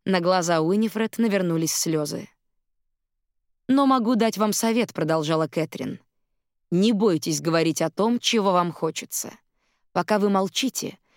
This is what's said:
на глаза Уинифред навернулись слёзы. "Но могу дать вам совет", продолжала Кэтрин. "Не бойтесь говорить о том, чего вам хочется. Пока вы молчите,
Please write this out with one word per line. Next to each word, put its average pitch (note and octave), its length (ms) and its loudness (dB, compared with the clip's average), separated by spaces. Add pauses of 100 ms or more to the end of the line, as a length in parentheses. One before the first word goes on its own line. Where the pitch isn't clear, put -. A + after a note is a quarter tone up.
на F#3 140 2
глаза E3+ 420 2
Уинифред G#3+ 560 -2
навернулись F3+ 560 0
слёзы. D#3 540 -4 (1400)
"Но C#4 160 4
могу B3+ 300 2
дать A3 240 0
вам G#3 160 0
совет", A3+ 400 0
продолжала D#3+ 520 0
Кэтрин. - 540 -6 (720)
"Не G3+ 220 4
бойтесь F3 500 0
говорить D#3+ 400 0
о D#3+ 80 -2
том, A#3 280 0
чего G3+ 340 0
вам F3 200 2
хочется. - 580 -8 (600)
Пока G3 260 0
вы G3+ 120 2
молчите, - 680 -2 (180)